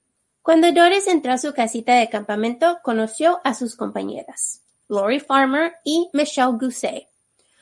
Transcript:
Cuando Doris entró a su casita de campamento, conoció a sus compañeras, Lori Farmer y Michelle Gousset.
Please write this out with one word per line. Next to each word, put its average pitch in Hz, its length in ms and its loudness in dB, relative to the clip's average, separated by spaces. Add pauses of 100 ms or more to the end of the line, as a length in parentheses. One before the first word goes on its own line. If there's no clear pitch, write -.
(440)
Cuando 330 280 4
Doris 359 360 4
entró 294 260 0
a 254 60 0
su 294 140 -4
casita 233 420 0
de 233 140 2
campamento, 226 760 -2
conoció 262 600 0
a 262 120 -2
sus 240 200 -8
compañeras, - 840 -10 (260)
Lori 208 320 0
Farmer 269 540 0 (100)
y 330 300 -2
Michelle 269 460 0
Gousset. - 480 -8 (540)